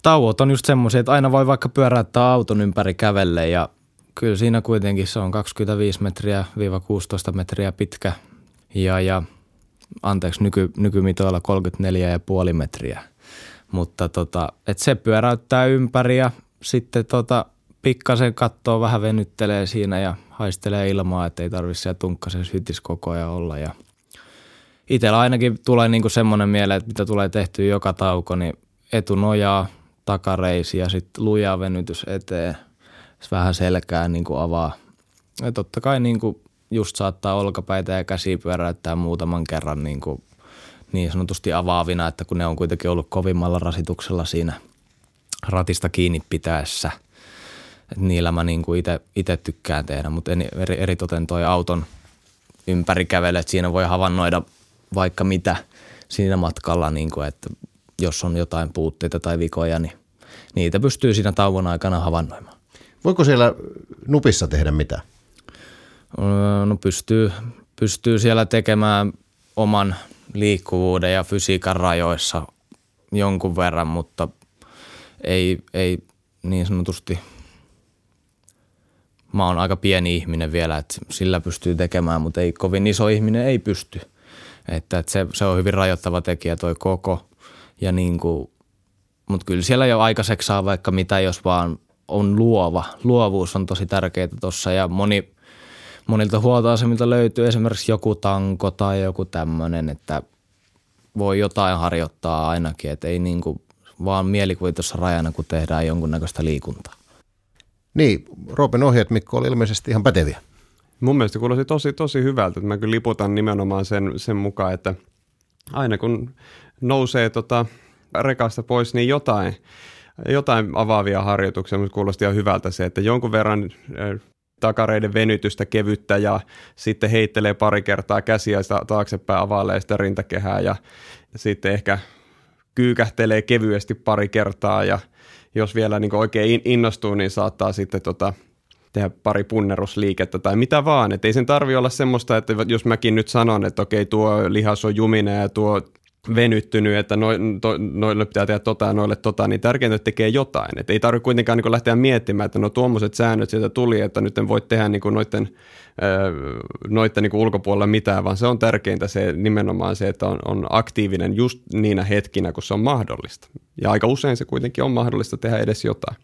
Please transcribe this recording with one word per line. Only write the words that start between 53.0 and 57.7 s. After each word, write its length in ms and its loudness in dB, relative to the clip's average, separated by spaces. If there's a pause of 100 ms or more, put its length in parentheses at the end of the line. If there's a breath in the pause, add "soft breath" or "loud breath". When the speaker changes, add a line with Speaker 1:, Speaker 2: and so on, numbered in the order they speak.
Speaker 1:
kävele, 340 0
et 80 -6
siinä 260 0
voi 120 2
havainnoida 560 0 (540)
vaikka 280 -2
mitä 320 0 (540 loud breath)
siinä 280 0
matkalla, 540 -2
niinku, 300 -4
että 280 -10 (520)